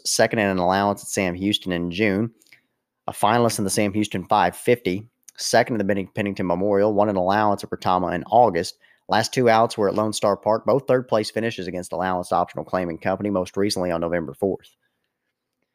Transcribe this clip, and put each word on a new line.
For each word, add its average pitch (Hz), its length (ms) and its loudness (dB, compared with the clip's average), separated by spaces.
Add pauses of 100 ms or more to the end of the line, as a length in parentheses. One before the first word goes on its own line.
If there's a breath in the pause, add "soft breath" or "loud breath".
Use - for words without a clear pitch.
second 113 300 2
in 101 80 2
an 95 120 0
allowance 98 440 2
at - 60 -16
Sam 92 260 -2
Houston 95 380 -2
in 87 180 -2
June, 104 420 0 (760 soft breath)
a - 40 -8
finalist 113 460 2
in 107 60 -2
the 95 60 -2
Sam 104 220 0
Houston 104 340 -4
five 90 280 2
fifty, 92 540 -2 (280)
second - 380 2
in 107 40 -2
the 101 60 0
Benny 98 200 -2
Pennington 101 420 -4
Memorial, 98 460 2
won 104 160 2
an 101 80 0
allowance 101 480 2
at - 60 -8
Retama 90 440 0
in 87 100 -4
August. 104 520 2 (320 soft breath)
Last 107 240 0
two 123 160 2
outs 113 300 4
were 104 100 2
at 95 60 0
Lone 107 180 0
Star 101 240 0
Park, 110 300 0
both 120 200 2
third 127 220 0
place 110 220 0
finishes 110 360 -4
against 90 260 -8
Allowance 90 380 -4
Optional 87 340 -2
Claiming 87 340 -4
Company, 98 320 -2
most 92 260 -2
recently 98 340 -2
on 85 120 -2
November 82 320 -4
fourth. - 420 -4 (1000)